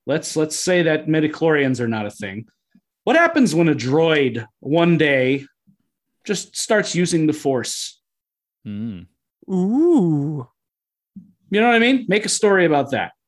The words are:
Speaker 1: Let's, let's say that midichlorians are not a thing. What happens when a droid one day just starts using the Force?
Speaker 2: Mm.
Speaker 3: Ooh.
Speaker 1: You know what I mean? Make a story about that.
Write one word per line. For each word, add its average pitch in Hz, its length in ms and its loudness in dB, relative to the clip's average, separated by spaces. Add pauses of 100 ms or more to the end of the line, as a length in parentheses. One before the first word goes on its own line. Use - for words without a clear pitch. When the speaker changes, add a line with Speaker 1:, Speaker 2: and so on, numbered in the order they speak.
Speaker 1:
Let's, 156 320 -4
let's 156 180 -2
say 180 280 0
that 156 240 0
midichlorians 156 760 0
are 117 80 -2
not 110 160 -4
a 104 60 -8
thing. 101 360 -12 (580)
What 240 120 2
happens 320 380 2
when 165 160 4
a 147 40 2
droid 131 720 0 (160)
one 170 380 2
day 139 480 0 (760)
just - 320 -8
starts 208 380 0
using 170 320 0
the 151 60 2
Force? 135 680 -6 (680)
Speaker 2:
Mm. 104 380 -10 (440)
Speaker 3:
Ooh. 180 960 0 (1040)
Speaker 1:
You 202 100 0
know 233 80 4
what 233 80 4
I - 20 4
mean? 240 280 2
Make 202 200 0
a - 20 -6
story 196 380 2
about 143 240 2
that. 101 220 -4 (160)